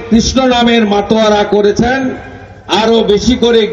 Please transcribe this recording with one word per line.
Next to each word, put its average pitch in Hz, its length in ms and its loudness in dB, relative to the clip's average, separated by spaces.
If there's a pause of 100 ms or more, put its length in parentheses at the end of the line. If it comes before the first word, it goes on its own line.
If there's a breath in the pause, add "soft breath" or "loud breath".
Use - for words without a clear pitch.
কৃষ্ণ 254 380 0
নামের 233 380 2
মাতোয়ারা 208 580 0
করেছেন, 226 680 0 (580)
আরো 226 320 0
বেশি 208 360 0
করে 226 380 2